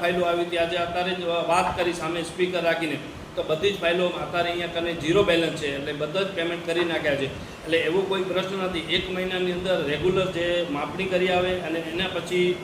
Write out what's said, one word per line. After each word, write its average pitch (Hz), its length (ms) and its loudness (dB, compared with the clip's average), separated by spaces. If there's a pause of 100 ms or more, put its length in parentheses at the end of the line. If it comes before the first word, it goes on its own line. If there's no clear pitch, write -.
ફાઇલો 180 240 2
આવી 170 160 2
હતી. 170 160 -2
આજે 170 200 0
અત્યારે 175 340 -2
જ 180 120 -4
વાત 170 540 2
કરી 175 160 0
સામે 170 280 -2
સ્પીકર 180 400 0
રાખીને 165 360 0 (380)
તો 180 80 -2
બધી 156 280 2
જ 185 100 -6
ફાઇલો 175 260 2
અત્યારે 170 420 -2
અહીંયા 175 180 -2
કને 170 260 -2
ઝીરો 170 300 4
બેલેન્સ 165 360 4
છે, 143 160 -2
એટલે 147 180 -4
બધા 151 280 -2
જ 190 60 0
પેમેન્ટ 170 380 -4
કરી 170 200 2
નાખ્યા 156 300 2
છે. 135 100 0
એટલે - 520 -2
એવો 165 240 4
કોઈ 190 220 0
પ્રશ્ન 185 400 -2
નથી. 180 160 -2
એક 170 320 -2
મહિનાની 185 400 -2
અંદર 180 340 0
રેગ્યુલર 180 460 2
જે 175 400 0
માપણી 151 320 -4
કરી 185 240 2
આવે 180 320 2
અને 160 200 -4
એના 165 340 -4
પછી 180 500 2